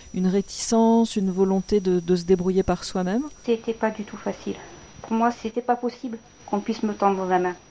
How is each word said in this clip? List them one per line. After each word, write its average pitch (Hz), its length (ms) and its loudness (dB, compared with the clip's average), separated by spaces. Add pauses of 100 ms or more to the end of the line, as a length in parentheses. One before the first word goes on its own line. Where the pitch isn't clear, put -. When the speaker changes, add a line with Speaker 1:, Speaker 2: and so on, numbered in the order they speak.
(140)
Speaker 1:
une 185 140 0
réticence, 226 880 2
une 190 160 0
volonté 190 480 2
de, 185 200 2
de 175 160 2
se 175 100 -2
débrouiller 185 380 2
par 180 200 -2
soi-même ? 190 400 -2 (220)
Speaker 2:
C'était 226 280 -2
pas 220 180 -2
du 208 120 -8
tout 208 140 -14
facile. - 380 -8 (460)
Pour - 120 -8
moi, 233 180 2
c'était 233 300 -6
pas 240 160 0
possible 240 400 -8 (280)
qu'on 202 140 -2
puisse 214 240 -4
me 214 100 0
tendre 196 320 2
la 185 140 2
main. 180 160 -2 (160)